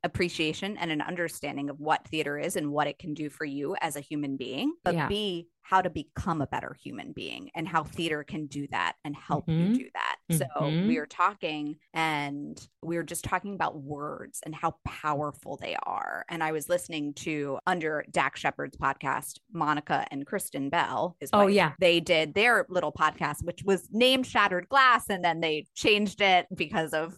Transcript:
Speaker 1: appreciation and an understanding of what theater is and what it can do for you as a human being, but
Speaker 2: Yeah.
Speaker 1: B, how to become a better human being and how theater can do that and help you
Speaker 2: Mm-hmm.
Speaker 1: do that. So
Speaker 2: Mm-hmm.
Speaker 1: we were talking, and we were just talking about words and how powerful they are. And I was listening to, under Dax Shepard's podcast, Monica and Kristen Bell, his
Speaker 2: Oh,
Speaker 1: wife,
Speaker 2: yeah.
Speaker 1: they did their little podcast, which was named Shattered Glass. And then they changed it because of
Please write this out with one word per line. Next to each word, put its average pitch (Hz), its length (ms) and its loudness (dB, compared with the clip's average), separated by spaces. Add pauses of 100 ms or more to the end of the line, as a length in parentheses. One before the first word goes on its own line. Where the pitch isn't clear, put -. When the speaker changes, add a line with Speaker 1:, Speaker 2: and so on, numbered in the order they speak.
Speaker 1:
appreciation 175 760 -2
and 170 140 -2
an 151 100 0
understanding 143 680 -6
of 143 80 -10
what 151 280 0
theater 147 300 -2
is 151 180 -4
and 151 160 -2
what 147 160 2
it 139 120 -6
can 156 160 -8
do 151 140 -6
for 156 160 -8
you 143 360 -4
as 156 140 -4
a 143 60 -8
human 143 360 -4
being, 156 360 -4 (100)
but 175 100 2
Speaker 2:
Yeah. 156 140 0
Speaker 1:
B, 196 400 -4 (180)
how 190 160 4
to 180 80 2
become 160 520 -4
a 131 60 -2
better - 360 -6
human 123 300 -10
being 80 420 -10
and 160 100 -6
how 165 200 0
theater 156 400 -4
can 151 220 -6
do 139 200 -8
that - 280 0 (100)
and 147 100 -8
help - 320 -4
you 160 80 0
Speaker 2:
Mm-hmm. 180 200 4
Speaker 1:
do 262 180 -2
that. 62 240 -2 (120)
So 160 160 0 (120)
Speaker 2:
Mm-hmm. 156 320 2
Speaker 1:
we 240 100 2
were 151 60 -6
talking, 156 720 -2 (160)
and 147 680 -2 (220)
we 165 160 -4
were 165 60 -2
just 160 200 -8
talking 202 300 -2
about 165 280 -4
words 143 640 -10
and 160 80 -8
how 160 300 -2
powerful 147 800 -4
they - 220 -4
are. - 460 -4
And 165 140 -2
I 156 80 0
was 151 160 -2
listening 160 480 -2
to, 143 500 -4
under 156 460 0
Dax 139 300 0
Shepard's 143 340 -2
podcast, 139 640 -2 (140)
Monica 147 580 0
and 139 140 -6
Kristen - 440 -4
Bell, 165 520 0
his 139 100 -8
Speaker 2:
Oh, 208 140 8
Speaker 1:
wife, 196 80 4
Speaker 2:
yeah. 175 260 6
Speaker 1:
they 170 220 6
did 156 320 2
their 220 340 4
little 170 240 0
podcast, 156 540 0
which 175 180 -6
was 196 280 2
named 254 360 4
Shattered 190 400 2
Glass. 262 420 6
And 185 140 -2
then 165 160 4
they 156 260 0 (100)
changed 208 440 2
it 190 340 6
because 160 400 -2
of 165 240 0